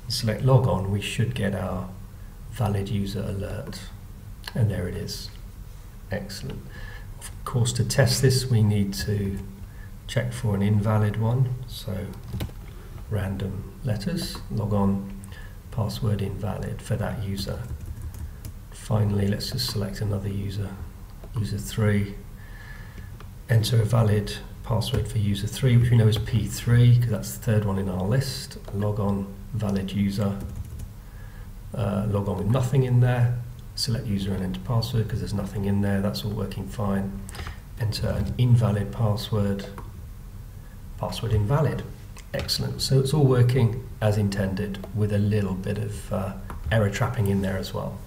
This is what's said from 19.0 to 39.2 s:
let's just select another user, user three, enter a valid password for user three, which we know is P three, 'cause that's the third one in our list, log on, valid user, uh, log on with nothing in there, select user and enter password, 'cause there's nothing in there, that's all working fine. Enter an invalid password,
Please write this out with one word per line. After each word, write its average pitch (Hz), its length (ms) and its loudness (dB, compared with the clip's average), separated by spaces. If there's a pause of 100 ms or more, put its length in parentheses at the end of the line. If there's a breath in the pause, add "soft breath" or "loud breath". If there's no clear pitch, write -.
let's - 240 -2
just - 180 -2
select 101 320 -4
another 101 260 -2
user, 98 440 -4 (680)
user 104 220 -2
three, 101 560 2 (1300 loud breath)
enter 113 340 4
a 104 40 4
valid 104 460 4 (300)
password - 460 0
for - 100 -4
user 101 300 0
three, 123 280 4
which 120 140 8
we 120 80 8
know 110 100 8
is 104 120 6
P 101 260 2
three, 120 540 8
'cause 113 100 2
that's - 260 -2
the - 80 -10
third 104 220 4
one 95 140 0
in 95 100 0
our 92 140 0
list, - 560 0 (160)
log 104 240 0
on, 98 260 2 (300)
valid 98 360 0
user, 101 460 2 (1400 loud breath)
uh, 101 360 0
log 101 200 2
on 92 80 0
with 92 80 -2
nothing 127 380 4
in 123 160 6
there, 123 400 6 (340)
select 113 320 -2
user 98 300 0
and 92 80 -2
enter 92 160 -2
password, 113 500 2
'cause - 80 0
there's 92 160 -2
nothing 98 320 -2
in 101 160 4
there, 101 180 4
that's 101 240 0
all 110 60 -2
working 98 380 -4
fine. 98 440 0 (680 loud breath)
Enter - 300 0
an - 280 0
invalid 117 540 6
password, 101 760 0 (1300 loud breath)